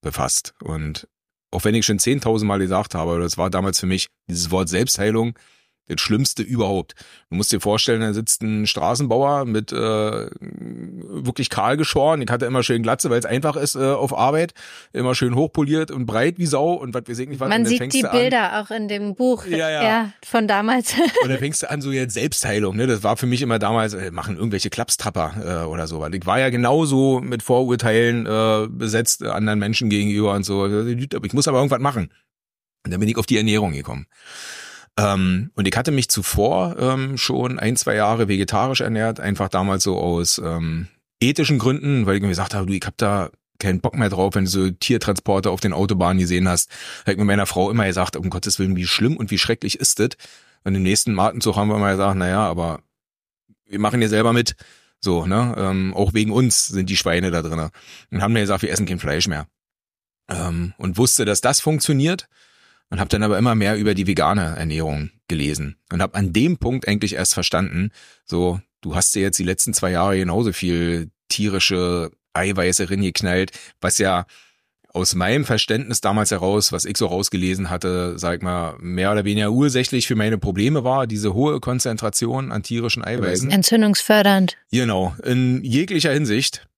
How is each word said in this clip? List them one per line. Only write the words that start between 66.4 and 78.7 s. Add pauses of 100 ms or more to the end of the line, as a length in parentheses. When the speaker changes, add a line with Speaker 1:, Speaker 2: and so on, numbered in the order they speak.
Speaker 1:
Punkt
eigentlich
erst
verstanden, (340)
so, (220)
du
hast
dir
jetzt
die
letzten
zwei
Jahre
genauso
viel (180)
tierische (220)
Eiweiße
reingeknallt, (300)
was
ja (640)
aus
meinem
Verständnis
damals
heraus,
was
ich
so
rausgelesen
hatte,
sag
ich
mal,